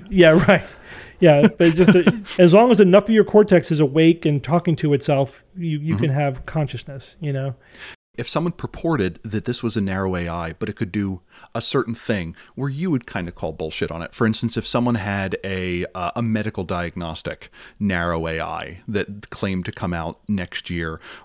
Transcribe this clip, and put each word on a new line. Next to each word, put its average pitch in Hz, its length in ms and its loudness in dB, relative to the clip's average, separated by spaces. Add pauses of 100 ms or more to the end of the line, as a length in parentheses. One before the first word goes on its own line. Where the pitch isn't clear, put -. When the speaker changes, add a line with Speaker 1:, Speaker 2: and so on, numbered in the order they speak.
Speaker 1:
yeah, 170 360 8
<laughs> - 40 -2
right. 185 160 6 (540)
Yeah, 151 240 6 (160)
but 170 160 4
just 175 200 6
that 208 420 0
Speaker 2:
<laughs> - 20 -14
Speaker 1:
as 175 160 8
long 233 160 8
as 202 80 4
enough 202 260 8
of - 60 -4
your 220 140 6
cortex 185 480 4
is 151 80 0
awake 160 440 4
and 147 180 0
talking 165 340 0
to 147 180 0
itself, 135 480 -2 (140)
you, 165 240 -6
you 156 140 -4
Speaker 2:
Mm-hmm. 104 100 -2
Speaker 1:
can 151 60 0
have 139 360 -4
consciousness, 139 720 -8
you 147 120 -6
know? 135 240 -6 (600)
Speaker 2:
If 120 140 -8
someone 165 220 -2
purported 113 720 -4
that 104 200 -6
this - 180 -6
was 113 140 -4
a 110 60 -2
narrow 95 340 -4
A 87 100 -6
I, 82 320 -8
but 107 120 -8
it 98 60 -10
could 95 140 -8
do 95 300 -6 (340)
a 120 60 -6
certain 120 340 -4
thing 90 400 -6 (200)
where 135 160 -6
you 160 200 -6
would 135 160 -2
kinda 87 240 -8
call 80 220 -10
bullshit 80 380 -6
on 80 100 -10
it. - 140 -12
For 117 120 0
instance, 110 300 -2
if 113 100 -6
someone 120 280 -2
had 98 500 -4
a, 90 400 -6 (100)
uh, 87 220 -8
a 117 60 -4
medical 110 420 -4
diagnostic 85 880 -8 (280)
narrow 85 480 -2
A 80 140 -6
I 82 380 -10 (100)
that 101 400 -6
claimed 95 380 -6
to 107 60 -10
come 90 200 -6
out 82 360 -8
next 95 420 -6
year, 82 280 -6 (260)